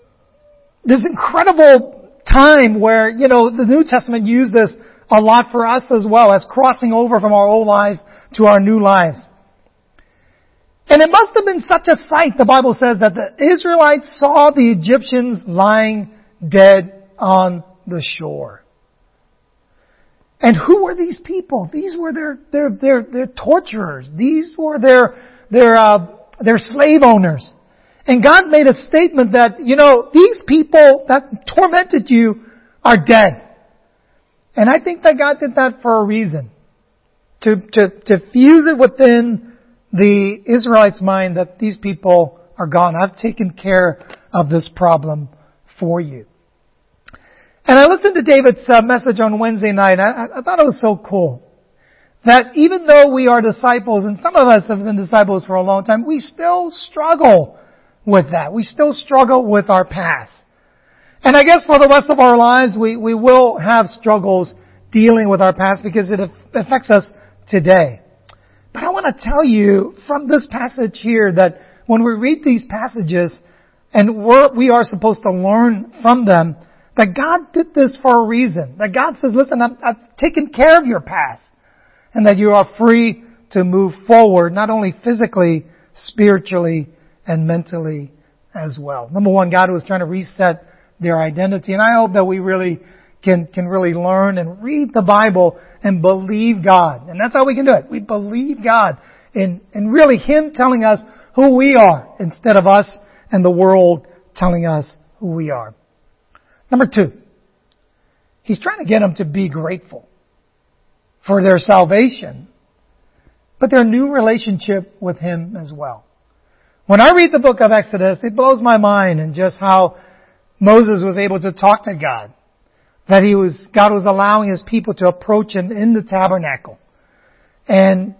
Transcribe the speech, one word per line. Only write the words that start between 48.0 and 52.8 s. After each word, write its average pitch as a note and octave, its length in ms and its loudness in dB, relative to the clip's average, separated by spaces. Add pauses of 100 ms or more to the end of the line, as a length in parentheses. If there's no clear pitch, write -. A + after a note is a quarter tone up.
to D4+ 80 -4
David's, C4+ 440 2
uh, A#3 140 6
message A#3 400 -2
on G#3+ 180 -2
Wednesday A3 320 -4
night. G3 280 2
I, G#3 120 0
I, C4 280 -12
I - 20 -10
thought F4 180 -4
it D4+ 60 2
was B3 160 -4
so G#3+ 160 -2
cool E3+ 520 -8 (760)
that A#3+ 300 2
even E4+ 300 0